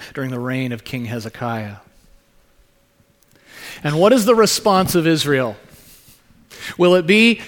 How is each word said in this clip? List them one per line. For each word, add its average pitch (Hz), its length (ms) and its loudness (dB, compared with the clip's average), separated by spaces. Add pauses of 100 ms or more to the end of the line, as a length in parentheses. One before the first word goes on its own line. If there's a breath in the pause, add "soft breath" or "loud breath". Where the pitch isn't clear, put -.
(160 loud breath)
during 131 160 -6
the 123 80 -8
reign 127 320 -6
of 113 120 -10
King 123 220 -10
Hezekiah. 110 720 -8 (2000 loud breath)
And 151 160 -2
what 208 140 6
is 226 120 2
the 247 80 6
response 196 600 2
of 160 100 2
Israel? 139 520 0 (1160 loud breath)
Will 180 200 4
it 180 100 2
be 214 300 4 (120 loud breath)